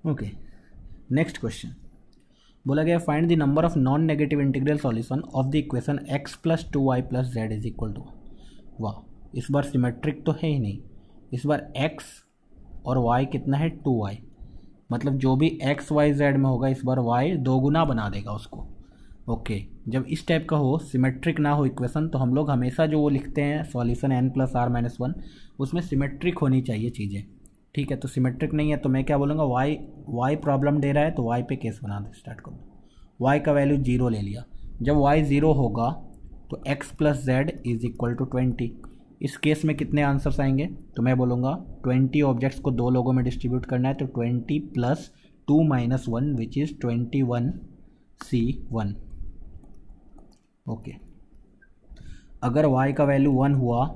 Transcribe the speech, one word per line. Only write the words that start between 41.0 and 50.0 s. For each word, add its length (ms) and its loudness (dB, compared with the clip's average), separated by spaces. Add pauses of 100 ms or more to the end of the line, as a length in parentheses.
मैं 160 4
बोलूँगा 360 2 (300)
twenty 380 4
objects 380 2
को 120 0
दो 180 0
लोगों 240 2
में 120 2
distribute 400 -2
करना 240 0
है, 60 0
तो 120 -4
twenty 520 -2 (140)
plus 380 -2 (360)
two 160 6
minus 460 2
one 260 0
which 220 -4
is 200 -2
twenty 500 -2
one 240 0 (680)
C 200 0 (320)
one। 200 -2 (1700)